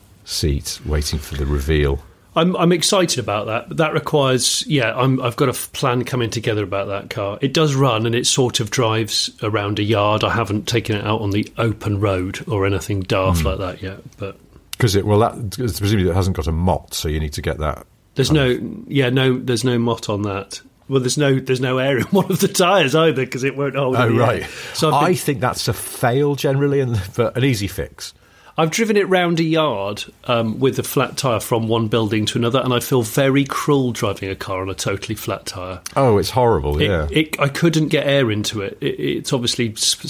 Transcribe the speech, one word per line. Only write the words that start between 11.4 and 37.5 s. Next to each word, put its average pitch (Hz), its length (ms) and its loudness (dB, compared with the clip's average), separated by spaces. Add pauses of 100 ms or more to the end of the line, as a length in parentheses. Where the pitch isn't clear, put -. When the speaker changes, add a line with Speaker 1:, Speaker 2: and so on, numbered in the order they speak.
Speaker 2:
open 107 420 -2
road 95 480 -2
or 101 160 0
anything 98 380 -2
daft 95 400 2
Speaker 1:
Hmm. 95 60 0
Speaker 2:
like 95 100 -2
that 92 240 -8
yet, 95 160 -10 (180)
but 98 220 -12 (400)
Speaker 1:
'Cause 104 180 2
it, 101 100 2
well, 104 140 4
that, 117 140 2 (220)
'cause 117 220 -4
presumably 101 320 2
it 85 40 0
hasn't 92 220 2
got 78 120 -4
a 80 40 0
mott, 82 420 0
so - 120 -6
you 78 140 -2
need 76 140 -4
to - 80 -8
get 80 160 -4
that 76 280 -4 (280)
Speaker 2:
There's 131 160 0
Speaker 1:
kind 156 60 6
Speaker 2:
no, 131 140 4 (320)
Speaker 1:
of - 80 -16
Speaker 2:
yeah, 135 200 2
no, 131 280 4
there's 120 240 -2
no 120 160 2
mott 117 300 -2
on 104 140 -2
that. 98 380 -6 (280)
Well, 135 120 2
there's 123 180 0
no, 139 200 4
there's 131 220 -2
no 131 180 0
air 131 200 2
in 113 60 0
<laughs> - 60 -6
one 190 200 2
of 185 100 -2
the 202 80 2
tyres 175 460 4
either, 156 320 4
'cause 127 180 -6
it 135 120 -2
won't 139 200 -4
hold 131 180 0
Speaker 1:
Oh, 120 120 4
Speaker 2:
any 117 80 4
air. 117 60 4
Speaker 1:
right. 107 260 2 (260)
Speaker 2:
So - 180 0
I've 139 120 4
been 170 80 4
Speaker 1:
I 180 40 2
think 139 260 -2
that's - 280 -2
a - 60 0
fail 139 600 0
generally, 139 460 2
and, 117 200 0 (140)
but 117 220 0
an 123 80 2
easy 104 240 0
fix. - 460 -10 (440)
Speaker 2:
I've 160 120 2
driven 214 280 2
it 190 100 2
round 175 320 2
a 170 40 2
yard, 123 600 0 (200)
um, 117 360 0
with 131 180 2
a 117 40 0
flat - 340 -2
tyre 117 240 0
from 113 280 0
one 113 200 2
building 110 380 2
to - 120 -2
another, 120 220 2
and 123 140 0
I 120 60 2
feel 131 220 2
very 135 420 2
cruel 135 480 0
driving 101 380 -4
a 95 60 -6
car 95 260 -6
on 95 60 -6
a 92 60 -6
totally 101 400 -4
flat - 320 -6
tyre. 92 340 -10 (160)
Speaker 1:
Oh, 123 220 4
it's 90 120 0
horrible, 87 500 2
Speaker 2:
It, 147 80 2
Speaker 1:
yeah. 80 220 0
Speaker 2:
it, 156 300 0
I 139 80 2
couldn't 156 400 2